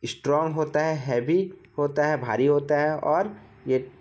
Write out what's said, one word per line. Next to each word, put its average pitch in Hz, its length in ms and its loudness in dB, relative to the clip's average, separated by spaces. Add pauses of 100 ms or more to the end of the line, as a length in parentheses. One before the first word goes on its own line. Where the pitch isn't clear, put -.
स्ट्रॉन्ग 151 520 -2
होता 156 300 -2
है, 160 100 0
हैवी 139 560 0 (260)
होता 147 300 0
है, 151 140 0
भारी 120 240 0
होता 143 340 2
है 151 180 0
और 190 380 0 (320)
ये 131 340 -2